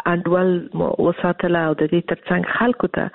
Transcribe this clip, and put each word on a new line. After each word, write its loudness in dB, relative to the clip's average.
انډول 0
مو -2
وساتله 0
او 0
د -2
دې 2
ترڅنګ -2
خلکو 0
ته، -4